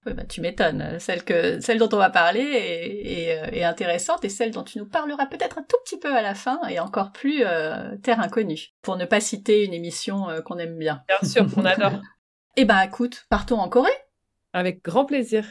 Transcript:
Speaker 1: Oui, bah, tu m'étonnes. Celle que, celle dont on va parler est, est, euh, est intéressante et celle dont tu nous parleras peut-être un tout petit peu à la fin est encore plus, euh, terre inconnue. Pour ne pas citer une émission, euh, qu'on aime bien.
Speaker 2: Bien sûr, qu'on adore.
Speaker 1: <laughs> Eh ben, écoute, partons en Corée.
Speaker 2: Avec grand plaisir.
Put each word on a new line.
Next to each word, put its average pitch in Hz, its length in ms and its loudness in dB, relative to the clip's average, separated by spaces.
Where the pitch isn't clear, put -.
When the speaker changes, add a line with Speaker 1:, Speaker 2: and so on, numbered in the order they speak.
Speaker 1:
Oui, 226 80 -6
bah, - 100 -8
tu - 160 -12
m'étonnes. 165 600 -2
Celle 175 240 -6
que, 170 360 2
celle 226 180 0
dont 220 140 4
on 214 40 2
va 196 120 6
parler 180 320 4
est, 190 840 -4
est, 165 140 0
euh, 156 120 -6
est 175 140 -2
intéressante 175 600 -2
et 202 40 -2
celle 220 240 -2
dont - 100 -8
tu - 160 -12
nous 208 80 -10
parleras 294 400 -2
peut-être 349 320 -6
un 302 60 -12
tout - 200 0
petit - 140 -10
peu 285 160 -2
à 233 80 4
la 202 140 -2
fin 269 320 -2
est 180 100 -4
encore 196 320 -2
plus, 277 340 0
euh, 165 520 -2
terre 226 240 2
inconnue. 180 480 -2
Pour 190 160 -4
ne 180 80 -2
pas 208 160 2
citer 208 440 2
une 185 100 -4
émission, 175 540 -6
euh, 160 140 -6
qu'on 175 160 -8
aime 165 200 -8
bien. 156 300 -2
Speaker 2:
Bien 196 200 2
sûr, 202 240 4
qu'on 202 120 2
adore. 196 280 4
Speaker 1:
<laughs> - 640 -10
Eh 269 80 8
ben, 202 180 6
écoute, 240 460 -2
partons 220 300 0
en 185 100 -2
Corée. 277 220 4
Speaker 2:
Avec 180 320 -2
grand 202 200 2
plaisir. 233 460 0